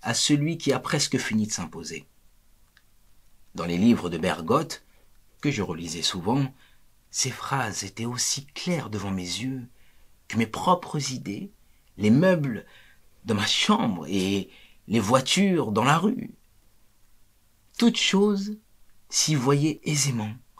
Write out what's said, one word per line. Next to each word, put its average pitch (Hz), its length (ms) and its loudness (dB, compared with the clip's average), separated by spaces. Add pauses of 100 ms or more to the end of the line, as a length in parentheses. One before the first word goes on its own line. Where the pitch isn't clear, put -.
à 117 120 -2
celui 147 440 2
qui 139 160 0
a 123 60 -2
presque - 380 -2
fini 107 300 -2
de - 60 -8
s'imposer. 82 520 -10 (1500)
Dans 82 100 -6
les 87 120 -2
livres 98 320 4
de 85 80 -4
Bergotte, 90 680 -2 (560)
que 143 120 -2
je 107 100 -2
relisais 85 400 -8
souvent, 113 520 -2 (580)
ces - 200 -2
phrases 117 540 -6
étaient 113 200 -8
aussi 120 420 -4
claires 156 420 -4
devant 98 220 -4
mes 95 100 -2
yeux 117 480 -6 (580)
que - 100 -8
mes 226 100 2
propres 156 680 -2
idées, 123 380 -8 (460)
les 107 120 4
meubles 143 560 4 (600)
de 113 80 0
ma 101 120 0
chambre 101 640 0
et 98 420 0 (380)
les 113 120 2
voitures 131 720 2
dans 107 120 2
la 143 140 6
rue. - 340 -2 (1500)
Toutes 233 200 4
choses 202 600 2 (520)
s'y - 260 2
voyaient 143 480 2
aisément, 135 480 0 (280)